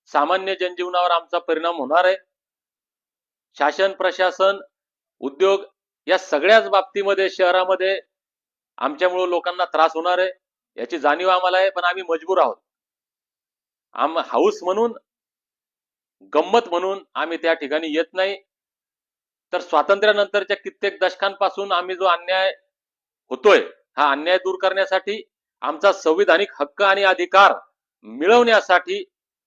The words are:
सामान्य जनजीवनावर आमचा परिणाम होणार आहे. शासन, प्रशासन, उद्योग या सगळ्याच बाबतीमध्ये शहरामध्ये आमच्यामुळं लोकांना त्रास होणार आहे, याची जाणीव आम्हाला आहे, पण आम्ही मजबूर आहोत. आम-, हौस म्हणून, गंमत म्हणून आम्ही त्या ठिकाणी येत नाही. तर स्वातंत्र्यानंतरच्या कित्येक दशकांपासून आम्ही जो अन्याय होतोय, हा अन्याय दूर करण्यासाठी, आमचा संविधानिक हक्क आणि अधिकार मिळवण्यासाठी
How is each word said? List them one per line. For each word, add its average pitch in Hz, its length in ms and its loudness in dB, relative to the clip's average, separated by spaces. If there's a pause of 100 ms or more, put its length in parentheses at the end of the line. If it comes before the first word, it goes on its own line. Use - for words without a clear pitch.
(120)
सामान्य 185 420 0
जनजीवनावर 180 560 -2
आमचा 170 280 -2
परिणाम 170 380 -4
होणार 151 280 0
आहे. 185 120 2 (1400)
शासन, 170 340 0
प्रशासन, 185 680 0 (640)
उद्योग 190 440 0 (420)
या 180 120 2
सगळ्याच 196 500 2
बाबतीमध्ये 196 640 0
शहरामध्ये 185 680 0 (800)
आमच्यामुळं 180 500 -2
लोकांना 180 360 -2
त्रास 160 300 0
होणार 175 240 -2
आहे, 185 120 -2 (460)
याची 139 220 -8
जाणीव 147 300 0
आम्हाला 185 300 2
आहे, 190 120 2
पण 175 140 -6
आम्ही 180 240 -2
मजबूर 165 300 -2
आहोत. 127 180 0 (1400)
आम-, 151 240 -4
हौस 170 440 -2
म्हणून, 214 300 -2 (1400)
गंमत 185 340 0
म्हणून 185 360 -4 (100)
आम्ही 156 240 -6
त्या 165 160 0
ठिकाणी 156 420 -6
येत 165 180 -4
नाही. 190 220 -4 (1160)
तर 175 80 -4
स्वातंत्र्यानंतरच्या 202 960 0
कित्येक 196 440 -8
दशकांपासून 196 720 -2
आम्ही 180 240 -4
जो 180 80 -4
अन्याय 185 480 0 (800)
होतोय, 156 300 4 (360)
हा 143 140 2
अन्याय 160 280 0
दूर 185 240 -6
करण्यासाठी, 190 600 -2 (380)
आमचा 156 320 0
संविधानिक 180 680 0
हक्क 143 220 -4
आणि 196 220 2
अधिकार 185 500 4 (480)
मिळवण्यासाठी 185 1000 2 (420)